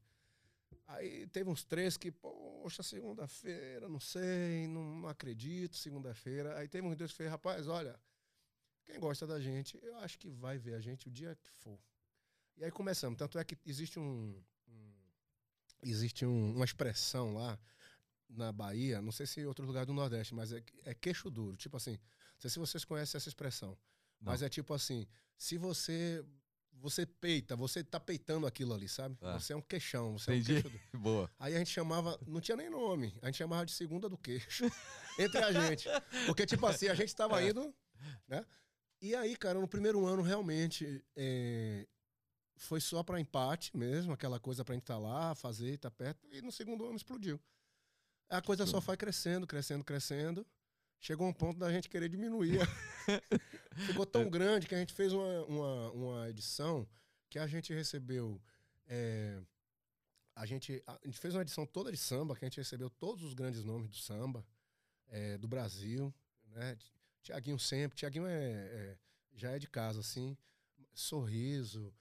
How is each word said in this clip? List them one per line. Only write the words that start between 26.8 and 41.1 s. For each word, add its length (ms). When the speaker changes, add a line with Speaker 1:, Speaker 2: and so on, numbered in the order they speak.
Speaker 1:
peita, 500
você 280
tá 160
peitando 480
aquilo 260
ali, 160
sabe? 320
Speaker 2:
Ah. 180
Speaker 1:
Você 140
é 20
um 60
queixão, 560
você 200
Speaker 2:
Entendi. 180
Speaker 1:
é 20
um 60
queixo 160
duro. 20
Speaker 2:
<laughs> 100
Boa. 340
Speaker 1:
Aí 180
a 40
gente 100
chamava, 560
não 160
tinha 160
nem 120
nome, 520
a 60
gente 100
chamava 280
de 80
segunda 360
do 80
queixo, 480
<laughs> 540
entre 240
a 100
gente. 340
Porque, 220
tipo 180
assim, 220
a 80
gente 200
tava 280
Speaker 2:
É. 60
Speaker 1:
indo, 240
né? 160
E 140
aí, 220
cara, 220
no 80
primeiro 400
ano, 160
realmente, 800